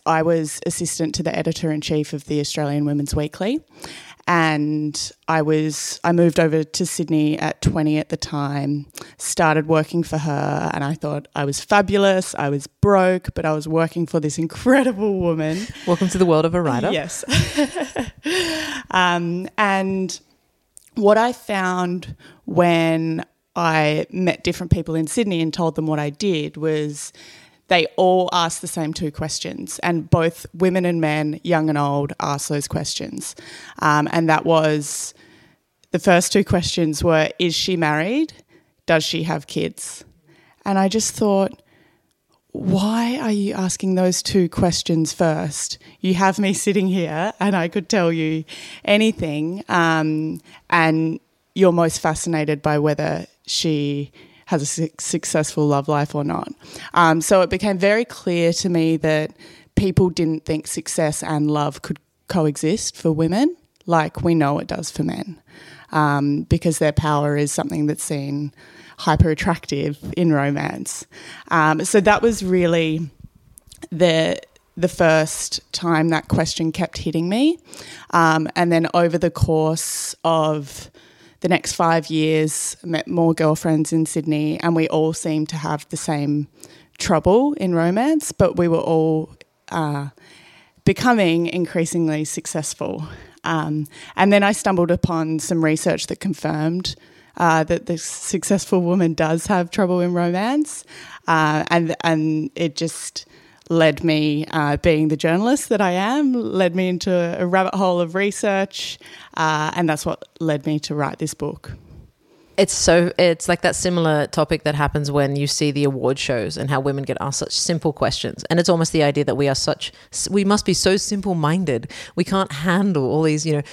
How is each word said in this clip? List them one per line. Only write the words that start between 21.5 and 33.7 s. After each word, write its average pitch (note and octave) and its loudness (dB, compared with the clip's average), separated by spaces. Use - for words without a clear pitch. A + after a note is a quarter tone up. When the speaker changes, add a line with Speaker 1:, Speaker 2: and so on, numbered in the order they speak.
Speaker 1:
when E3 0
I D#3 0
met F#3 -2
different F3 -4
people E3 2
in D#3+ 0
Sydney F#3+ 0
and D#3+ -2
told D#3+ -2
them D#3+ -4
what D#3 0
I D3 -2
did D3+ -4
was D3+ -4
they F3 4
all F#3 4
asked E3+ 0
the - -10
same D#3+ -6
two D#3 -6
questions, - -8
and E3 -2
both E3+ 0
women F#3 2
and E3+ 0
men, D3+ -2
young D#3+ 2
and D3 0
old, C#3+ -2
asked C#3+ -4
those C#3+ -4
questions. - -6